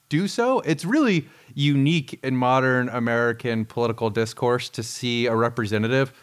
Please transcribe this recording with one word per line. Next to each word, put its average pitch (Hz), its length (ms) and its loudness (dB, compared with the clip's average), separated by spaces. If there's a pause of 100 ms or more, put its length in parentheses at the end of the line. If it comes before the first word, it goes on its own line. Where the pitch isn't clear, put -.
do 175 200 0
so. 240 320 0
It's 147 240 -2
really 208 420 2 (280)
unique 143 680 2
in 131 140 -2
modern 127 540 2
American 117 760 0
political 113 460 -2
discourse 120 600 -2
to - 120 -10
see 120 440 -4
a 117 80 0
representative 117 800 0 (100)